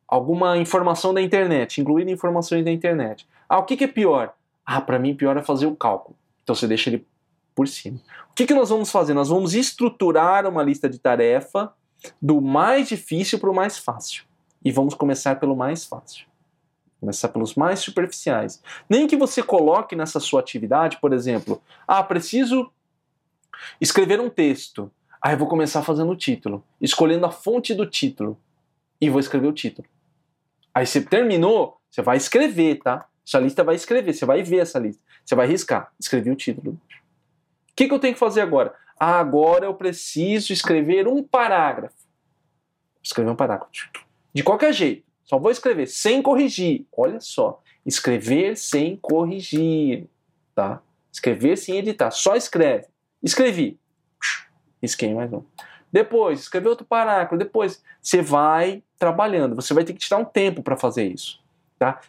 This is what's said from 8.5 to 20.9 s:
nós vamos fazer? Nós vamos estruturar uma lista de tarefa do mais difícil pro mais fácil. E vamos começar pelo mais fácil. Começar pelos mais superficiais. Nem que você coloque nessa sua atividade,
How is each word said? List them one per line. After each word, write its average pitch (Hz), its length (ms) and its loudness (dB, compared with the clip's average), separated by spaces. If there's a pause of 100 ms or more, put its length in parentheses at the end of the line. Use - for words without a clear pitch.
nós 240 160 4
vamos 214 200 0
fazer? 160 220 2
Nós 143 160 2
vamos 175 260 0
estruturar 196 920 2
uma 170 160 0
lista 143 260 0
de 123 100 -12
tarefa 123 760 0 (480)
do 147 200 4
mais 175 480 2
difícil 190 500 -4
pro 196 140 0
mais 190 260 0
fácil. - 460 -10 (400)
E 135 60 0
vamos 135 240 0
começar 139 420 -2
pelo 135 200 -2
mais 143 280 -6
fácil. - 420 -18 (760)
Começar 104 280 -4
pelos 110 260 -6
mais 175 260 0
superficiais. 160 800 -4 (260)
Nem 269 180 4
que 302 100 2
você 262 260 0
coloque 180 540 2
nessa 156 240 -4
sua - 200 0
atividade, 143 600 -2